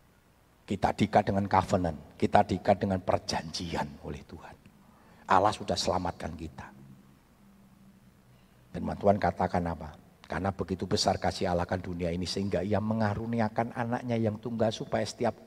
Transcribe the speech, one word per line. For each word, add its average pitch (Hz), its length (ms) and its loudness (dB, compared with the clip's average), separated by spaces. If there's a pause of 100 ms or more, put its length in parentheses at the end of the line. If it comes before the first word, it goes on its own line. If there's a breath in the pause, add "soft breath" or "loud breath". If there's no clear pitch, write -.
(680)
Kita - 240 2
diikat 104 400 4
dengan 98 160 2
covenant, 92 720 0
kita 104 240 6
diikat 101 400 2
dengan 95 160 0
perjanjian 80 1040 -4
oleh 76 240 -10
Tuhan. - 280 -18 (760 soft breath)
Allah 98 240 6
sudah 98 240 -2
selamatkan 87 560 -2
kita. - 320 -12 (2000)
Firman 87 320 -4
Tuhan 101 160 8
katakan 90 480 2
apa? 78 320 -6 (320)
"Karena 92 240 -2
begitu 95 320 -4
besar 95 320 2
kasih 95 320 -2
Allah 87 160 0
akan 92 160 -4
dunia 87 320 -4
ini, 90 160 -4
sehingga 98 320 -2
Ia 101 160 0
mengaruniakan 110 960 -2
anaknya 120 400 -4
yang 110 240 0
tunggal, 113 320 -2
supaya - 320 -4
setiap 110 460 -4